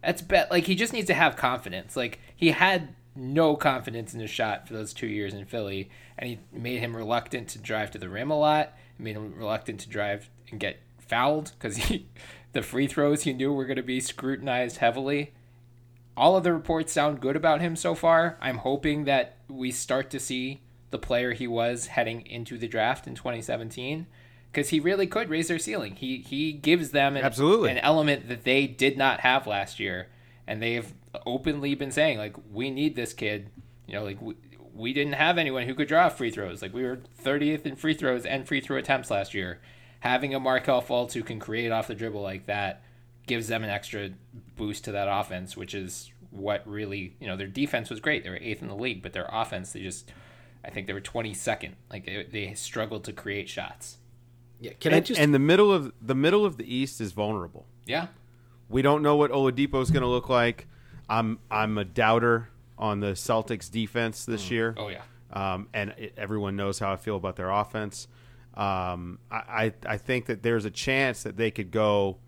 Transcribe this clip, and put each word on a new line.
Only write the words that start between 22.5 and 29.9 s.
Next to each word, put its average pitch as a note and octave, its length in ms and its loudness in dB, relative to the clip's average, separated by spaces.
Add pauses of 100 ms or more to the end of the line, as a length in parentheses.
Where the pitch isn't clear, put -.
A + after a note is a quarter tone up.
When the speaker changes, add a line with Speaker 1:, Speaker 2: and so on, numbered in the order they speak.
Speaker 1:
the A2+ 100 -6
draft A2+ 380 0
in B2+ 80 -10
twenty A#2 260 -6
seventeen, B2 680 -6 (460)
'cause C#3+ 180 0
he D#3 100 4
really F#3+ 260 2
could G#3 240 -2
raise D#3+ 180 -2
their E3+ 100 0
ceiling. D3+ 380 -6
He, C3 220 -6
he D3+ 340 -4
gives D3 380 4
them C#3 260 4
an, C3 80 0
Speaker 2:
Absolutely. C#3+ 460 4
Speaker 1:
an B2 80 0
element D3+ 500 4
that A#2+ 160 -8
they C3+ 220 6
did C3+ 320 2
not C3+ 220 4
have C3 260 6
last G2+ 340 -2
year, F#2 280 -4 (380)